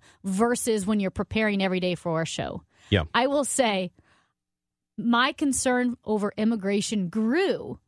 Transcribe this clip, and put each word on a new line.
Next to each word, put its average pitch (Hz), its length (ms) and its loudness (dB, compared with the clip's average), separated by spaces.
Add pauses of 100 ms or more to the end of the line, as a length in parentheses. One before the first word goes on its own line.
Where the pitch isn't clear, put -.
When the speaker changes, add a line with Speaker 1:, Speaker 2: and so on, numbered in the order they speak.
(240)
Speaker 1:
versus 214 600 0
when 214 120 0
you're 190 120 -2
preparing 208 520 -2
every 185 160 0
day 180 160 0
for 170 240 -4
our 165 60 -2
show. - 380 -8 (260)
Speaker 2:
Yeah. 92 240 2
Speaker 1:
I 240 140 4
will 285 180 0
say 202 480 0 (1040)
my 240 360 2
concern 247 720 0
over 208 340 0
immigration 202 720 0
grew 220 760 0